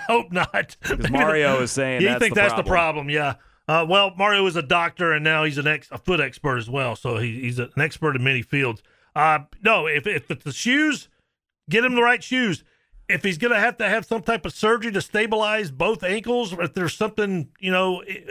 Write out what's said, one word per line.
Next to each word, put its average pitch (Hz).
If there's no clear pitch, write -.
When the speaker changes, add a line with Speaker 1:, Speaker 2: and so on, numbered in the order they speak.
Speaker 1:
hope 220
not. 180
Speaker 2:
Because -
Speaker 1:
Maybe 123
Speaker 2:
Mario 147
Speaker 1:
that, 127
Speaker 2:
is 120
saying 131
Speaker 1:
you 196
Speaker 2:
that's 123
Speaker 1:
think 220
Speaker 2:
the 208
Speaker 1:
that's 202
Speaker 2:
problem. -
Speaker 1:
the -
problem, 156
yeah. 147
Uh, 160
well, 190
Mario 196
is 175
a 170
doctor, 170
and 151
now 156
he's 147
an 147
ex-, 151
a 135
foot 175
expert 131
as 117
well, 127
so 120
he, 117
he's 123
an 120
expert 151
in 123
many 127
fields. 127
Uh, 151
no, 196
if, 147
if 180
it's -
the 143
shoes, 277
get 214
him 254
the 240
right 240
shoes. 240
If 180
he's 190
gonna 233
have 233
to 214
have 214
some 226
type 233
of 175
surgery 220
to 190
stabilize 214
both 170
ankles, 220
or 175
if 170
there's 180
something, 202
you 190
know, 185
i-, -